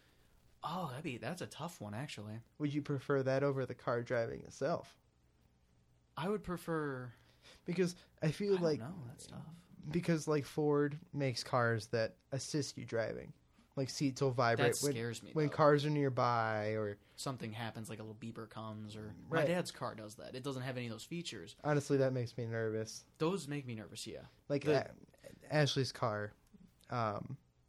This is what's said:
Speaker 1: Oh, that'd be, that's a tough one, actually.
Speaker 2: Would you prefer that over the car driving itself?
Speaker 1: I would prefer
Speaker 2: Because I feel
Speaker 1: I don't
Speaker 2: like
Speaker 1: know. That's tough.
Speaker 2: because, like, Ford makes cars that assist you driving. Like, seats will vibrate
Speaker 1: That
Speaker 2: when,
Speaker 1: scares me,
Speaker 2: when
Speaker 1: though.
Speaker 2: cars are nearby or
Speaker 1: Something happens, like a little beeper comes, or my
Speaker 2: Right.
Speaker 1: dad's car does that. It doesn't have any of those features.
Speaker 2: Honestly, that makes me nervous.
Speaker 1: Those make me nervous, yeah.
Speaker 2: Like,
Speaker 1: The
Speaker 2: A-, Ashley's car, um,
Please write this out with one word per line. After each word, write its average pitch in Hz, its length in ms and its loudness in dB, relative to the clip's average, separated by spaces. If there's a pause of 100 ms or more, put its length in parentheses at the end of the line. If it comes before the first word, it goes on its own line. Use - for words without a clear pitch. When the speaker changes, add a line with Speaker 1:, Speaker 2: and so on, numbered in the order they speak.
(640)
Speaker 1:
Oh, 175 280 -4
that'd 127 120 -8
be, 139 140 -4
that's 127 260 -6
a 120 40 -6
tough 156 340 -8
one, 104 140 -6
actually. 107 400 -6 (260)
Speaker 2:
Would 147 120 0
you 147 100 0
prefer 135 420 0
that 131 180 2
over 135 240 2
the 120 80 -6
car 120 300 0
driving 120 380 0
itself? - 540 -4 (1200)
Speaker 1:
I 151 120 2
would 208 160 -2
prefer 151 640 -2 (540)
Speaker 2:
Because 175 300 2 (280)
I 156 80 4
feel 202 240 2
Speaker 1:
I - 20 8
don't 180 100 4
Speaker 2:
like 151 140 4
Speaker 1:
know. 139 140 -8 (140)
That's - 180 -14
tough. - 120 -14 (520)
Speaker 2:
because, 170 380 2
like, 151 160 4
Ford 147 540 4 (160)
makes 135 280 0
cars 117 460 2
that 110 280 0 (160)
assist 135 440 -2
you 123 80 -8
driving. - 480 -2 (440)
Like, 135 120 0
seats 135 320 0
will 135 120 4
vibrate 120 420 4
Speaker 1:
That - 100 -4
Speaker 2:
when, 147 80 2
Speaker 1:
scares 117 300 -4
me, - 100 -16
Speaker 2:
when 151 140 2
Speaker 1:
though. 143 60 0
Speaker 2:
cars 147 340 6
are 151 40 2
nearby 120 840 2
or 104 220 -2 (180)
Speaker 1:
Something 120 360 -6
happens, 110 360 -8
like 110 100 -8
a 110 40 -10
little 110 180 -12
beeper 113 300 -10
comes, 107 460 -10
or 107 180 -10 (160)
my 165 80 4
Speaker 2:
Right. 156 80 6
Speaker 1:
dad's 170 240 2
car 117 240 -6
does 107 220 -10
that. - 180 -10
It 127 80 -8
doesn't 131 200 -4
have 127 140 -4
any 123 100 -4
of 113 60 -6
those 110 120 -10
features. 143 600 -8
Speaker 2:
Honestly, 143 340 4
that 131 140 6
makes 123 240 -2
me 120 100 -2
nervous. 110 580 -2 (140)
Speaker 1:
Those 165 300 0
make 143 180 -4
me 123 80 -6
nervous, 107 320 -10
yeah. 80 160 -8 (260)
Speaker 2:
Like, 143 160 2
Speaker 1:
The 143 260 6
Speaker 2:
A-, - 640 -10
Ashley's 139 380 4
car, 104 400 -2 (580)
um, 113 480 -2 (300)